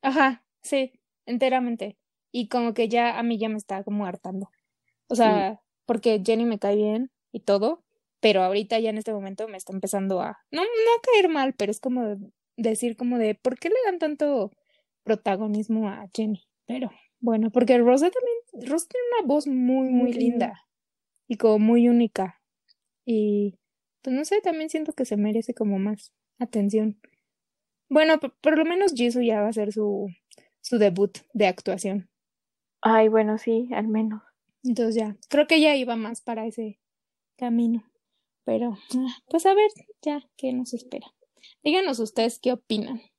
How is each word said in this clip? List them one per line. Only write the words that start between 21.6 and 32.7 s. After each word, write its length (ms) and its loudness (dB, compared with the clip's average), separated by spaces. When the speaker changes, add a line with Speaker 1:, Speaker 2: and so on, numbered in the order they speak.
Speaker 1:
muy 280 6
única. 520 2
Y, 540 0
pues, 140 -4
no 80 -2
sé, 160 0
también 300 -4
siento 220 -4
que 120 -4
se 120 -4
merece 380 -2
como 240 -2
más 340 -6
atención. 600 -2
Bueno, 320 4
p-, 100 -8
por 180 4
lo 60 4
menos 300 0
Jisoo 280 0
ya 180 2
va 60 2
a 40 0
hacer 220 -4
su, 360 -2
su 180 0
debut 400 2
de 140 2
actuación. 640 -4